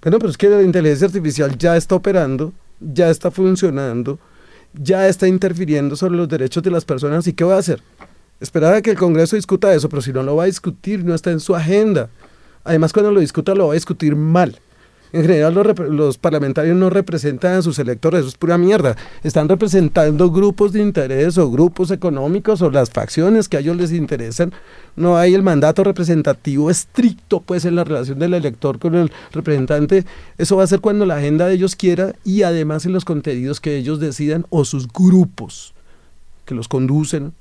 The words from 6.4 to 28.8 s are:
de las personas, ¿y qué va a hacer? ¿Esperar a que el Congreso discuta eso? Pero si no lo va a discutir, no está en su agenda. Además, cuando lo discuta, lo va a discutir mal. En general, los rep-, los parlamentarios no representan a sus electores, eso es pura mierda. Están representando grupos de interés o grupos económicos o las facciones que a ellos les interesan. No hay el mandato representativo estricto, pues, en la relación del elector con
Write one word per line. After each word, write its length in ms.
de 80
las 140
personas, 420
¿y 60
qué 120
va 120
a 20
hacer? 240
¿Esperar 360
a 80
que 80
el 80
Congreso 360
discuta 400
eso? 140
Pero 140
si 100
no 100
lo 140
va 60
a 40
discutir, 580
no 100
está 180
en 80
su 160
agenda. 540
Además, 280
cuando 180
lo 100
discuta, 340
lo 140
va 40
a 20
discutir 400
mal. 460
En 100
general, 320
los 100
rep-, 240
los 300
parlamentarios 580
no 140
representan 640
a 80
sus 160
electores, 420
eso 80
es 80
pura 220
mierda. 360
Están 260
representando 840
grupos 440
de 80
interés 560
o 120
grupos 400
económicos 680
o 100
las 200
facciones 580
que 80
a 40
ellos 180
les 140
interesan. 600
No 200
hay 160
el 100
mandato 400
representativo 880
estricto, 720
pues, 240
en 120
la 80
relación 340
del 160
elector 440
con 180